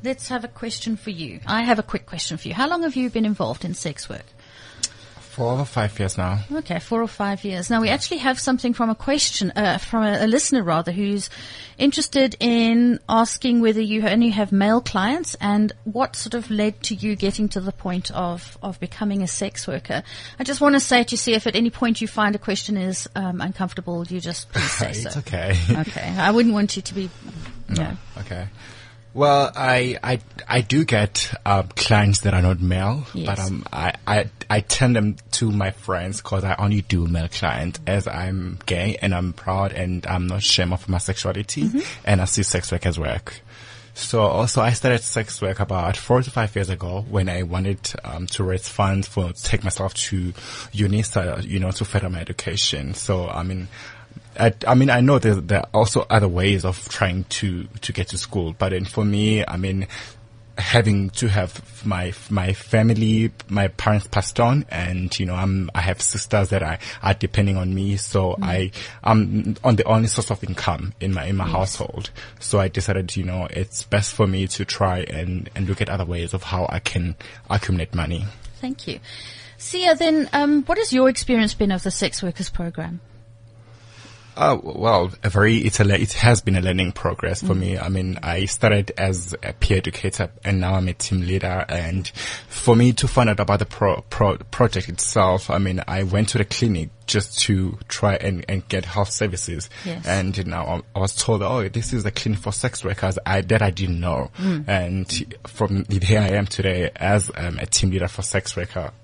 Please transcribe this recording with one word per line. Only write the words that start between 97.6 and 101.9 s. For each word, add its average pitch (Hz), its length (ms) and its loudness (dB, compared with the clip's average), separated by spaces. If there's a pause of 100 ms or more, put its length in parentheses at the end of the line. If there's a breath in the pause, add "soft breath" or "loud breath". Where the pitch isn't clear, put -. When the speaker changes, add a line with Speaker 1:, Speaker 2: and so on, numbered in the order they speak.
Speaker 2:
try - 300 0
and, 90 300 -2
and 98 220 -2
get 95 160 -2
health 101 240 0
services. 90 640 -4 (120 loud breath)
Speaker 1:
Yes. 170 220 -8
Speaker 2:
And, 92 320 0
you 98 60 -2
know, 85 400 -4 (100)
I, - 40 -4
I - 20 -2
was 98 160 0
told, 107 260 2
"Oh, 104 260 0
this 110 260 -4